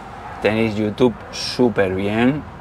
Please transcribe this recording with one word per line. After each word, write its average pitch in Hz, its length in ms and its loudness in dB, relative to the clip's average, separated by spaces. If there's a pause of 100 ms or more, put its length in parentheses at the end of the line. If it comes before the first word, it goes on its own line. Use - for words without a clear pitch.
(400)
tenéis 110 360 2
YouTube 107 380 2 (180)
súper 101 640 0
bien, 113 480 2 (160)